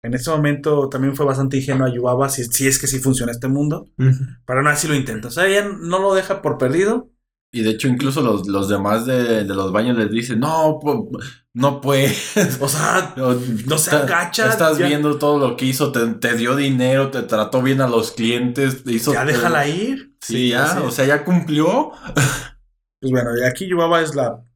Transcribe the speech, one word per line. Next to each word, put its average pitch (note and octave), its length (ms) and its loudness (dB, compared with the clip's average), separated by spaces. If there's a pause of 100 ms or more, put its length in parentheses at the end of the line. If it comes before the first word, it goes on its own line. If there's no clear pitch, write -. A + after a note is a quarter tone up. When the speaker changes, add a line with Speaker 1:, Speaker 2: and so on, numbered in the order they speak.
Speaker 1:
en B2+ 120 -6
ese B2+ 160 -4
momento D3 580 0
también C3+ 260 -2
fue D3 120 -2
bastante C3+ 320 0
ingenuo C3 280 0
a B2+ 60 0
Yubaba, B2 360 0
si, C3 160 -4
si C3 220 -2
es C3+ 120 2
que C#3+ 100 -4
sí C3 100 -2
funciona B2+ 340 0
este A#2+ 160 -6
mundo. D3 400 -2 (100)
Speaker 2:
Ujú. C3 260 4 (200)
Speaker 1:
Pero B2+ 140 -2
aún D3 100 2
así D3 200 0
lo D3 80 2
intenta. A2+ 320 -4
O - 20 -8
sea, F3 160 0
ella G3+ 220 2 (120)
no F3 200 -2
lo G3 140 2
deja F#3+ 280 -2
por C#3 160 -2
perdido. G3 500 0 (460)
Speaker 3:
Y A#2 80 -4
de G#2+ 60 2
hecho, A2 180 -2
incluso C3+ 360 0
los, G2+ 260 0
los G2 220 0
demás G#2 340 0
de, A#2+ 400 0
de G2 100 -4
los F#2+ 180 -2
baños A#2 260 2
les G#2 120 0
dicen, A#2 300 -2
"No, D#3 400 0
pu-, C#3+ 300 -2 (420)
no C3+ 300 0
puedes". C3+ 500 0 (300)
Speaker 1:
O C3+ 40 -2
sea, C#3+ 480 0
Speaker 3:
<laughs> - 40 -12
No, B2+ 160 2
Speaker 1:
no B2 420 -2
se - 140 0
Speaker 3:
está-, D3 140 4
Speaker 1:
agacha, F3+ 440 0
Speaker 3:
estás E3 300 4
Speaker 1:
ya. - 80 2
Speaker 3:
viendo D3 320 2
todo D3 200 2
lo B2+ 160 2
que C3 120 -2
hizo, C3 260 0
te, B2 80 0 (140)
te A#2+ 200 -2
dio A#2+ 220 0
dinero, C3+ 540 2
te C3+ 100 -4
trató A2 400 0
bien C3 220 2
a B2+ 60 2
los A2+ 240 0
clientes, B2 720 0
te B2 80 -2
hizo A2+ 200 0
Speaker 1:
Ya B2 140 0
Speaker 3:
te-, D3+ 60 0
Speaker 1:
déjala D3 360 0
ir. A3 540 -6
Speaker 3:
Sí, A#2 120 -6
Speaker 2:
Sí, B2+ 140 0
Speaker 3:
ya, B2 160 0
Speaker 2:
así F3 180 0
Speaker 3:
o C3 60 -2
Speaker 2:
es. B2 60 -4
Speaker 3:
sea, C3 100 0
ya C#3+ 200 2
cumplió. F3 680 0 (240)
<laughs> C#3+ 80 2 (760)
Speaker 1:
Pues C3 120 -4
bueno, A#2+ 240 0
y B2+ 80 -2
aquí B2+ 220 -2
Yubaba E3+ 340 2
es D3+ 140 -4
la B2+ 300 -4 (120)